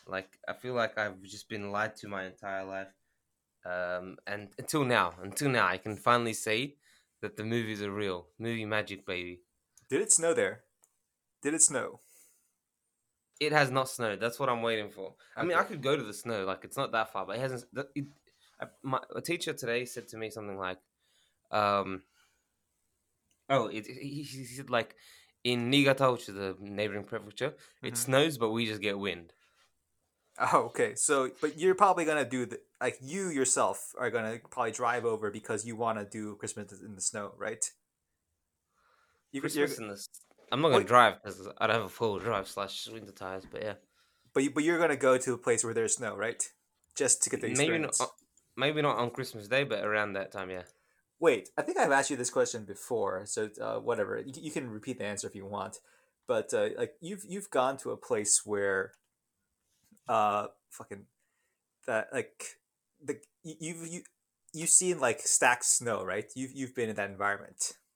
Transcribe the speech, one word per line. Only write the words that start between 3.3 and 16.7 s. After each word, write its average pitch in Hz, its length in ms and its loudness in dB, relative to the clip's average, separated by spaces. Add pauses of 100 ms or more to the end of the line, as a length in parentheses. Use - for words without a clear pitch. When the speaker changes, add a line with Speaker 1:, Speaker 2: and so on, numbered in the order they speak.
Speaker 1:
Um, 90 520 -4 (100)
and 104 220 -6 (100)
until 147 260 0
now, 98 380 4
until 117 260 -2
now, 117 160 4
I 92 120 2
can 104 200 -6
finally 120 380 4
say 120 400 -2 (460)
that 104 160 -8
the 107 60 -6
movies 110 380 -2
are 101 100 -4
real. 95 360 -4 (100)
Movie 113 280 -4
magic, 104 420 -2
baby. 90 320 -6 (500)
Speaker 2:
Did 156 120 2
it 214 100 4
snow 165 240 4
there? 104 260 2 (800)
Did 147 140 0
it 156 80 6
snow? 113 380 2 (1400)
Speaker 1:
It 147 120 2
has 143 200 6
not 131 180 2
snowed. 107 300 -2
That's 117 200 -2
what 139 80 2
I'm 120 140 2
waiting 110 300 0
for. 95 240 -12 (200)
I - 60 -4
mean, 170 160 2
I 185 40 6
Speaker 2:
Okay. 220 80 2
Speaker 1:
could 165 120 -8
go 139 160 2
to 131 60 -2
the 104 100 -10
snow. 107 320 -4
Like, 95 180 -4
it's 101 140 -12